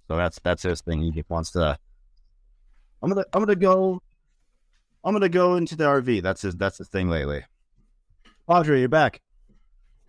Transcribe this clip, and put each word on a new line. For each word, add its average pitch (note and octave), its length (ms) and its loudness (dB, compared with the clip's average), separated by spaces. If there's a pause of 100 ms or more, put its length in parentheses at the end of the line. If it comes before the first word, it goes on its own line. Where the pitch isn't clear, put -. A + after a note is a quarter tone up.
So D#2+ 100 -4
that's, F2 220 -2
that's F2 240 -2
his F2+ 180 -4
thing. D#2+ 200 -4 (120)
He D#2 160 -6
wants E2 220 -6
to, D#2 260 0 (1200)
"I'm C#3+ 80 -2
gonna, G3 220 -2
I'm F#3+ 100 0
gonna G#3 140 2
go, F#3+ 460 2 (1040)
I'm F#3+ 80 0
gonna G3 160 2
go F3+ 260 4
into E3 220 -4
the D#3 80 0
R C#3 160 4
V." B2 180 0
That's F#2 220 -4
his, F#2 160 -6
that's G2 200 -2
his - 120 -18
thing F#2 200 -2
lately. C#2+ 340 -4 (1040)
Padre, D3+ 320 4
you're B2+ 100 2
back. C#3+ 320 0 (880)